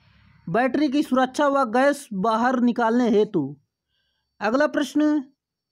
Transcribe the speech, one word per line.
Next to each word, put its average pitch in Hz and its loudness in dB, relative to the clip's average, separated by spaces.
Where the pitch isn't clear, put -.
बैटरी 254 0
की 294 -2
सुरक्षा 262 0
व 277 2
गैस 277 0
बाहर 226 0
निकालने 240 0
हेतु। 190 0
अगला 254 0
प्रश्न, 294 0